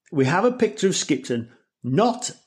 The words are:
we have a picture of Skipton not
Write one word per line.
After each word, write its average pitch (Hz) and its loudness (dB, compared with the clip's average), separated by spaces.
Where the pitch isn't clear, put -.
we 135 2
have 165 2
a 165 2
picture 214 0
of 180 0
Skipton 120 -4
not 196 0